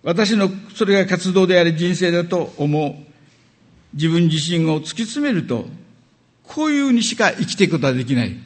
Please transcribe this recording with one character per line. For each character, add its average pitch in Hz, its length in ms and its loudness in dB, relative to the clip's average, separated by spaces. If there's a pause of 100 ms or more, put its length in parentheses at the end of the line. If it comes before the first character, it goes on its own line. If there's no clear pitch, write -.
私 202 340 0
の 196 120 2 (260)
そ 220 100 0
れ 196 180 4
が 185 60 -2
活 180 240 -2
動 185 140 4
で 180 120 6
あ 170 40 6
り 170 120 2
人 175 200 0
生 175 160 0
だ 175 120 0
と 175 340 -4
思 147 300 0
う。 131 80 -6 (960)
自 151 160 0
分 170 180 4
自 160 300 0
身 160 120 2
を 156 100 0
突 151 40 -8
き - 60 -12 (140)
詰 294 240 -4
め 262 60 0
る 170 140 -2
と、 117 180 -4 (760)
こ - 220 -6
う 311 60 0
い 285 80 2
う 277 60 0
ふ - 40 0
う 254 40 4
に 233 100 2
し - 120 -4
か 202 160 2
生 - 140 -4
き - 100 -8
て 202 100 2
い - 20 -4
く - 40 -2
こ 156 80 0
と 139 80 0
は 131 60 2
で 127 120 -4
き 131 100 0
な 120 100 2
い。 98 100 -8 (100)